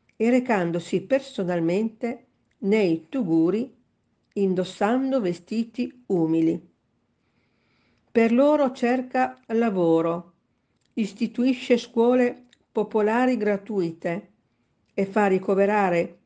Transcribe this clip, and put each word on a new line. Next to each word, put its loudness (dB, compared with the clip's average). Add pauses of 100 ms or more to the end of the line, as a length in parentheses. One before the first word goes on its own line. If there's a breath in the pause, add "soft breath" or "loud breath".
(160)
e 0
recandosi 0
personalmente -4 (320)
nei 0
tuguri, 0 (600)
indossando 0
vestiti -6
umili. 0 (1500)
Per 4
loro 4
cerca -2
lavoro, 0 (580)
istituisce 0
scuole 0 (220)
popolari 0
gratuite -4 (600)
e -2
fa 0
ricoverare 0